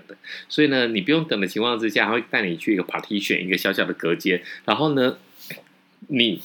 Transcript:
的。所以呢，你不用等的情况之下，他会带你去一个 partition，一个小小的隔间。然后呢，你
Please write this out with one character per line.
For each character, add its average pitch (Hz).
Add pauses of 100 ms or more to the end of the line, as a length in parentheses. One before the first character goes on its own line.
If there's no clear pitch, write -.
的。 - (320)
所 -
以 151
呢， 131
你 113
不 95
用 160
等 131
的 95
情 107
况 120
之 110
下， 110
他 104
会 120
带 117
你 87
去 -
一 -
个 90
partition， 98
一 92
个 92
小 98
小 95
的 87
隔 -
间。 90 (240)
然 107
后 151
呢， 131 (920)
你 117